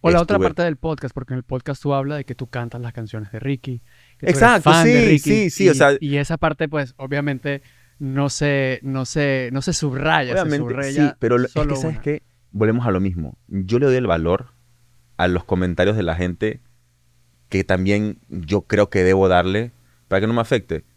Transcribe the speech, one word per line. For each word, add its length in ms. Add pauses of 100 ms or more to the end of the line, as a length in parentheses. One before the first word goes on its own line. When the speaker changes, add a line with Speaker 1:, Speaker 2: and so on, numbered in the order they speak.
Speaker 1:
O 100
la 100
otra 140
Speaker 2:
estuve 120
Speaker 1:
parte 140
del 160
podcast, 360
porque 200
en 60
el 40
podcast 380
tú 140
hablas 240
de 40
que 120
tú 120
cantas 320
las 140
canciones 380
de 80
Ricky, 400 (400)
que 80
tú 20
eres 60
Speaker 2:
Exacto, 340
Speaker 1:
fan 160
de 160
Speaker 2:
sí, 60
Speaker 1:
Ricky, 120
Speaker 2:
sí, 300
sí, 160
Speaker 1:
y, 40
Speaker 2:
o 40
sea 260
Speaker 1:
y 180
esa 200
parte, 320
pues, 280
obviamente, 680 (340)
no 320
se, 540
no 220
se, 480
no 100
se 100
subraya, 600
se 60
Speaker 2:
Obviamente, 180 (120)
Speaker 1:
subraya 400
Speaker 2:
sí, 100
pero 200
lo, 80
es 40
Speaker 1:
solo 220
Speaker 2:
que, 80
¿sabes 140
Speaker 1:
una. 80
Speaker 2:
qué? 180 (300)
Volvemos 340
a 60
lo 80
mismo. 380 (100)
Yo 320
le 80
doy 80
el 120
valor 460 (640)
a 100
los 160
comentarios 540
de 60
la 120
gente 460 (880)
que 140
también 560 (100)
yo 320
creo 300
que 120
debo 260
darle 420 (360)
para 140
que 60
no 60
me 80
afecte. 440 (120)